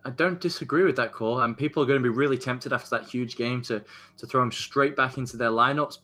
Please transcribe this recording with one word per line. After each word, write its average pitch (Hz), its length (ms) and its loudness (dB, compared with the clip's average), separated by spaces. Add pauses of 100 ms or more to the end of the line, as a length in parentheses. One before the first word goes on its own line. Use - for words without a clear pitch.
I 131 60 -8
don't 175 300 0
disagree 170 440 0
with 151 120 2
that 120 160 0
call. 117 280 -2
And 117 180 0
people 147 240 0
are 123 40 0
gonna 139 120 4
be 123 100 2
really 131 300 2
tempted 127 340 -6
after - 180 -4
that 117 180 -4
huge 123 280 -4
game 120 260 -2
to, 107 200 -4 (360)
to - 80 -14
throw 127 160 2
him 117 100 0
straight 143 420 0
back 131 240 0
into 123 180 -6
their 117 120 0
lineups, 135 560 2